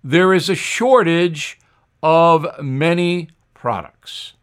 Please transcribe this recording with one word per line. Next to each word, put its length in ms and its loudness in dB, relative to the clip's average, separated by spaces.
there 320 2
is 160 0
a 60 0
shortage 1040 -2
of 420 4
many 680 -2
products. 880 -10